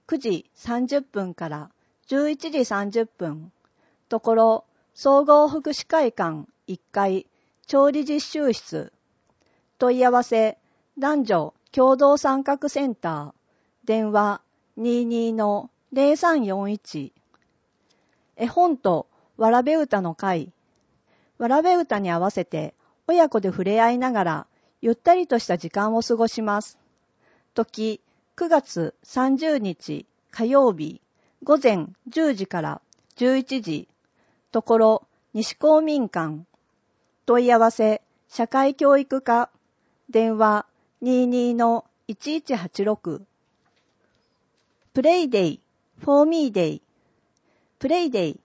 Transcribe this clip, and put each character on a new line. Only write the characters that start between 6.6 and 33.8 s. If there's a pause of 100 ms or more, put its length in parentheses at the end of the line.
一 (120)
階、 (400)
調
理
実
習
室。 (840)
問
い
合
わ
せ、 (400)
男
女 (180)
共
同
参
画
セ
ン
タ
ー。
電
話、 (360)
二
二
の (200)
零
三
四
一。 (1200)
絵
本
と (280)
わ
ら
べ
歌
の
会。 (880)
わ
ら
べ
歌
に
合
わ
せ
て、 (320)
親
子
で
触
れ
合
い
な
が
ら、 (320)
ゆ
っ
た
り
と
し
た
時
間
を
過
ご
し
ま
す。 (800)
時、 (360)
九
月
三
十
日、 (240)
火
曜
日、 (400)
午
前 (200)
十
時
か
ら (340)
十
一
時。 (640)